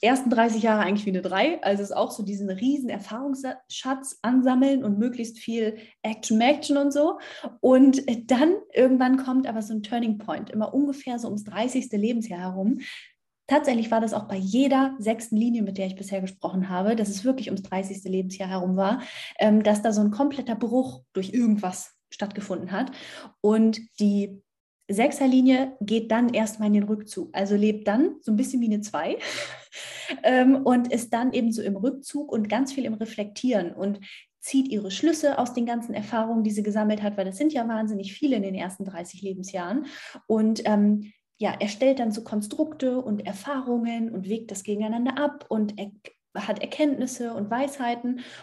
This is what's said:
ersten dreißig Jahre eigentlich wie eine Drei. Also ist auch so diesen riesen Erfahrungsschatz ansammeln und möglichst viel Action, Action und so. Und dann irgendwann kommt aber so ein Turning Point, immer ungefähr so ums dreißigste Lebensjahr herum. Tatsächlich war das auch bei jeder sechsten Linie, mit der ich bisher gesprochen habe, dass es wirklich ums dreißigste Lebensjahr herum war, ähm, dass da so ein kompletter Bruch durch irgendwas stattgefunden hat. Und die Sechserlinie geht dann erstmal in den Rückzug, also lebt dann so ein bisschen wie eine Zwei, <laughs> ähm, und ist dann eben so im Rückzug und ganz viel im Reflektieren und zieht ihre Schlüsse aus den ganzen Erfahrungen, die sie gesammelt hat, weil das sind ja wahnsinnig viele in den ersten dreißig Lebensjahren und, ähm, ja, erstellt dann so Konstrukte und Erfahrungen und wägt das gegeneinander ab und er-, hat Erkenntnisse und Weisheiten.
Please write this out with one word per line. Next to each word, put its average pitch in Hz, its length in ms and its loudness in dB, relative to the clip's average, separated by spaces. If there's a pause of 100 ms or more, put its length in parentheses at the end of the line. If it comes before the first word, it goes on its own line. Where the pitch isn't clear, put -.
ersten 247 280 4
dreißig 226 340 2
Jahre 214 200 4
eigentlich 202 220 0
wie 202 40 -4
eine 185 120 -2
Drei. 208 400 0
Also 202 220 0
ist 196 120 -6
auch 214 160 0
so 220 120 -8
diesen 196 260 -6
riesen 247 400 -2
Erfahrungsschatz 262 1300 -8
ansammeln 254 640 4
und 202 140 2
möglichst 233 420 -2
viel 226 380 -4 (240)
Action, 220 380 0
Action 285 380 4
und 285 160 2
so. 294 260 2 (400)
Und 262 440 8 (280)
dann 302 240 6 (180)
irgendwann 254 440 6
kommt 262 300 0
aber 220 140 -4
so 214 120 -6
ein 214 100 -4
Turning 226 360 -2
Point, - 320 -8
immer 214 220 -2
ungefähr 269 460 -2
so 233 80 -8
ums 208 160 -6
dreißigste 233 540 -4
Lebensjahr 214 420 -2
herum. 190 400 -2 (680)
Tatsächlich 262 440 2
war 226 100 2
das 220 120 -2
auch 214 140 -6
bei 196 100 -6
jeder 262 600 2
sechsten 220 400 -2
Linie, 233 240 2
mit 190 160 -4
der 190 80 -2
ich 190 100 -6
bisher 196 260 -6
gesprochen 185 480 -4
habe, 190 260 0
dass 214 140 -2
es 196 160 -6
wirklich 254 220 -2
ums 196 140 -6
dreißigste 190 480 -6
Lebensjahr 185 400 -4
herum 185 260 -2
war, 196 280 2 (340)
ähm, 214 260 6
dass 208 180 4
da 226 100 0
so 208 100 2
ein 208 100 4
kompletter 262 440 -2
Bruch 240 480 -2 (100)
durch 190 200 -4
irgendwas 208 600 0 (160)
stattgefunden 196 640 -8
hat. 226 200 -4 (500)
Und 220 380 4 (200)
die 202 420 0 (460)
Sechserlinie 262 920 4
geht 214 300 0
dann 233 220 4
erstmal 214 340 0
in 208 80 6
den 202 80 6
Rückzug, 208 500 -4
also 196 220 0
lebt 214 320 2
dann 269 340 2
so - 100 -2
ein 214 40 4
bisschen 262 260 0
wie 233 60 0
eine 214 140 2
Zwei, 208 360 -4 (520)
<laughs> - 540 -12
ähm, 254 400 8
und 247 280 4
ist - 220 -2
dann 240 200 0
eben 233 180 2
so 220 100 -2
im 196 140 -2
Rückzug 262 560 -4
und 208 180 -2
ganz 254 240 0
viel 247 120 -4
im 220 80 -4
Reflektieren 208 800 -4
und 196 260 -4 (400)
zieht 269 280 0
ihre 196 240 -4
Schlüsse 302 480 0
aus 247 140 -2
den 240 120 -2
ganzen 233 300 -4
Erfahrungen, 226 480 -2
die 214 80 0
sie 208 100 -2
gesammelt 214 400 0
hat, 208 160 -4
weil 196 80 -2
das 190 120 -8
sind 302 140 2
ja 233 160 -2
wahnsinnig 220 460 -4
viele 269 220 0
in 208 80 0
den 190 100 -6
ersten 185 320 -8
dreißig 175 380 -12
Lebensjahren 190 640 -6 (400)
und, 220 380 2
ähm, 208 460 4 (260)
ja, 202 220 -2
erstellt 262 400 2
dann 233 120 -2
so 220 120 -6
Konstrukte 254 800 -4
und 208 240 -4
Erfahrungen 233 840 -4
und 185 200 -8
wägt 226 220 -6
das 196 120 -10
gegeneinander 220 540 -2
ab 294 320 -4
und 214 280 -2
er-, 202 140 -10 (460)
hat 202 240 -6
Erkenntnisse 254 720 -2
und 208 160 -4
Weisheiten. 247 720 -2 (220)